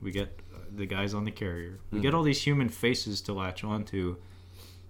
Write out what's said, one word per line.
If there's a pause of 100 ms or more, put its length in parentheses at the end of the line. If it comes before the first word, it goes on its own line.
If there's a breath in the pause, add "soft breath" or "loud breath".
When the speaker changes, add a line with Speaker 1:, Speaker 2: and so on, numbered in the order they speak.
Speaker 1:
we
get, (140)
uh, (160)
the
guys
on
the
carrier. (120)
We
Speaker 2:
Mm-hmm.
Speaker 1:
get
all
these
human
faces
to
latch
onto, (720 loud breath)